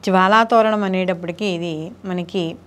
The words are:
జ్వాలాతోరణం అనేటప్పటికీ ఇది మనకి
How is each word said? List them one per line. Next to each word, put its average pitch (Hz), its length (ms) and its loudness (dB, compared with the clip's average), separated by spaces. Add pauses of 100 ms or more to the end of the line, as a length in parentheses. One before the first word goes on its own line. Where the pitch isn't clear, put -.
జ్వాలాతోరణం 214 760 4
అనేటప్పటికీ 185 600 -4
ఇది 170 460 -6 (140)
మనకి 180 500 -6 (120)